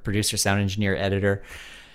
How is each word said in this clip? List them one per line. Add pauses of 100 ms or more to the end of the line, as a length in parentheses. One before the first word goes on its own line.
producer,
sound
engineer,
editor, (520)